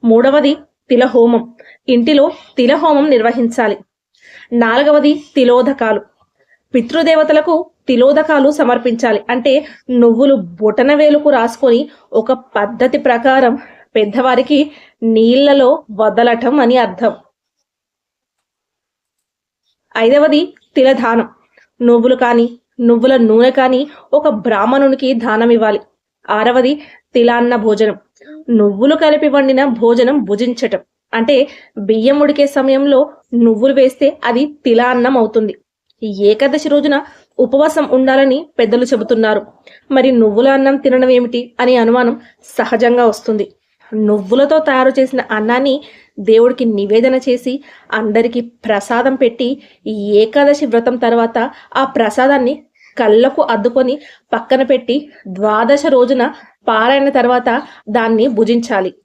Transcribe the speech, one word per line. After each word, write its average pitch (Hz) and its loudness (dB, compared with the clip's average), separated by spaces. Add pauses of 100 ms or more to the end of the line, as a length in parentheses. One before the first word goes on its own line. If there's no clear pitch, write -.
మూడవది 269 2 (340)
తిల 254 2
హోమం. 233 0 (360)
ఇంటిలో 277 2 (260)
తిల 254 2
హోమం 302 0
నిర్వహించాలి. 233 -2 (760)
నాలుగవది 285 2 (120)
తిలోదకాలు. 247 0 (760)
పితృదేవతలకు 311 0 (160)
తిలోదకాలు 277 2
సమర్పించాలి. 240 -2
అంటే 262 -2 (240)
నువ్వులు 240 2
బొటన 214 -2
వేలుకు 294 2
రాసుకొని 247 0 (240)
ఒక 226 -2
పద్ధతి 240 -4
ప్రకారం 254 0 (380)
పెద్దవారికి 254 0 (320)
నీళ్లలో 262 2
వదలటం 233 0
అని 247 2
అర్థం. 220 -2 (2750)
ఐదవది 285 2 (220)
తిలదానం. 247 0 (520)
నువ్వులు 240 2
కానీ 240 0 (200)
నువ్వుల 240 2
నూనె 233 2
కానీ 262 0 (260)
ఒక 294 0
బ్రాహ్మణునికి 254 0
దానం 226 -2
ఇవ్వాలి. 220 2 (500)
ఆరవది 247 0 (380)
తిలాన్న 240 2
భోజనం. 214 -2 (520)
నువ్వులు 214 2
కలిపి 302 0
వండిన 269 0
భోజనం 240 0
భుజించటం. 208 -4 (340)
అంటే 254 0 (300)
బియ్యం 220 0
ఉడికే 294 0
సమయంలో 277 0 (220)
నువ్వులు 233 2
వేస్తే 269 0
అది 240 -2
తిలాన్నం 247 0
అవుతుంది. 220 -2 (460)
ఈ 202 -6
ఏకాదశి 269 0
రోజున 285 0 (380)
ఉపవాసం 294 0
ఉండాలని 262 0 (140)
పెద్దలు 240 0
చెబుతున్నారు. 220 -2 (460)
మరి 262 2
నువ్వుల 226 2
అన్నం 269 2
తినడం 254 0
ఏమిటి 240 -2
అని 247 2
అనుమానం 240 0 (220)
సహజంగా 240 0
వస్తుంది. 214 -4 (420)
నువ్వులతో 214 0
తయారు 269 0
చేసిన 262 -2 (100)
అన్నాన్ని 254 -2 (360)
దేవుడికి 233 2
నివేదన 220 0
చేసి 254 -4 (280)
అందరికీ 226 -2
ప్రసాదం 233 -4
పెట్టి 254 -4 (260)
ఈ 208 -6
ఏకాదశి 285 2
వ్రతం 233 -2
తర్వాత 233 -2 (240)
ఆ 269 0
ప్రసాదాన్ని 262 -2 (340)
కళ్ళకు 240 2
అద్దుకొని 247 -2 (340)
పక్కన 254 -2
పెట్టి 262 -2 (160)
ద్వాదశ 214 -2
రోజున 254 0 (340)
పారాయణ 247 0
తర్వాత 247 -2 (260)
దాన్ని 226 0
భుజించాలి. 220 -2 (120)